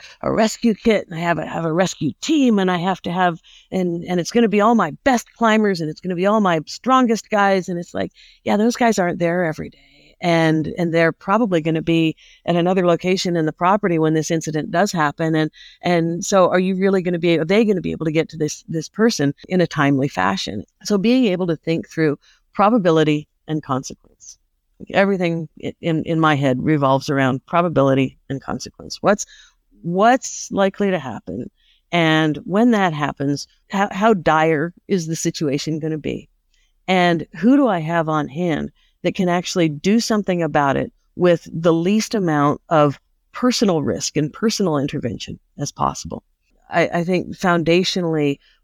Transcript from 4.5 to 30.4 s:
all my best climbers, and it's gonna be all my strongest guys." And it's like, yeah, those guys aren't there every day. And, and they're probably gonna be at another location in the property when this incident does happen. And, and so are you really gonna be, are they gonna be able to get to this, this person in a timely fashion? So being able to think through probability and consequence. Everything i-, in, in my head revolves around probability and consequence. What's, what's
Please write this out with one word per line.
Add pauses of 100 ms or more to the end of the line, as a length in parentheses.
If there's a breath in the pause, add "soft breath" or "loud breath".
all
my (120)
best
climbers,
and
it's
gonna
be
all
my
strongest
guys."
And
it's
like, (320 soft breath)
yeah,
those
guys
aren't
there
every
day. (420 soft breath)
And,
and
they're
probably
gonna
be (320 soft breath)
at
another
location
in
the
property
when
this
incident
does
happen.
And, (320 loud breath)
and
so
are
you
really
gonna
be,
are
they
gonna
be
able
to
get
to
this,
this
person (140 loud breath)
in
a
timely
fashion? (180)
So
being
able
to
think
through (320 soft breath)
probability (180)
and
consequence. (520)
Everything (160)
i-,
in,
in
my
head
revolves
around
probability (100)
and
consequence.
What's, (580 loud breath)
what's